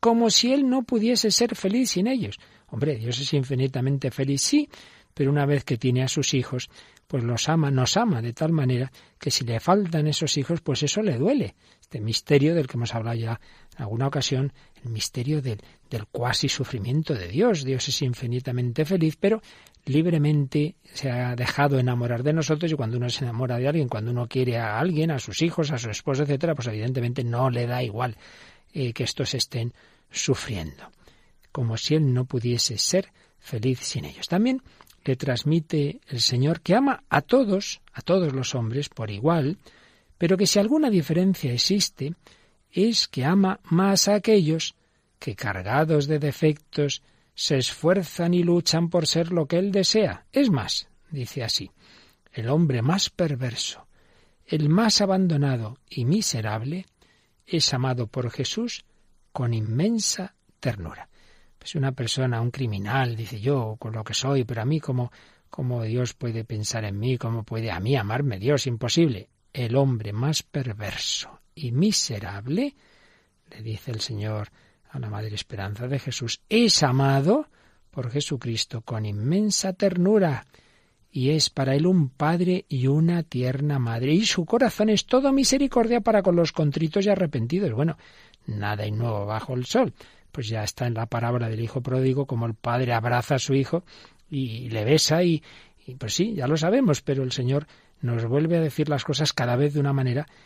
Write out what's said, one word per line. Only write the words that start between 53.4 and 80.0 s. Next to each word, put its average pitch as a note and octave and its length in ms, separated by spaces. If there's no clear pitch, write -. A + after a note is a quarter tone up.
el D3+ 240
más G#3 320
abandonado C#3+ 800
y B2 160
miserable, B2+ 800
es - 280
amado B2 340
por A#2+ 240
Jesús - 540
con A#2+ 200
inmensa E3+ 800
ternura. F#2+ 500
Pues - 180
una C3+ 180
persona, B2 480
un A#2+ 100
criminal, A2+ 640
dice, A2 240
yo, A2+ 400
con A2 140
lo A2 100
que G#2+ 100
soy, C3+ 300
pero A2 180
a G#2+ 40
mí, D3+ 160
¿cómo, B2 300
cómo B2 340
Dios A#2+ 300
puede A2+ 300
pensar A2 400
en G2+ 160
mí? B2 180
¿Cómo A2+ 260
puede A2 280
a F2 80
mí A#2+ 160
amarme A#2+ 420
Dios? C3 300
Imposible. A#2+ 600
El A#2+ 240
hombre A#2+ 340
más B2+ 320
perverso - 960
y B2+ 160
miserable, B2+ 1040
le A2+ 140
dice A2 280
el A2 100
Señor G#2+ 480
a C#3 100
la A2+ 100
Madre G#2+ 260
Esperanza G#2 520
de C3+ 120
Jesús, - 500
es G#3+ 340
amado C#3 640
por A#2+ 200
Jesucristo A#2+ 720
con G#2+ 240
inmensa F3+ 640
ternura, F3+ 760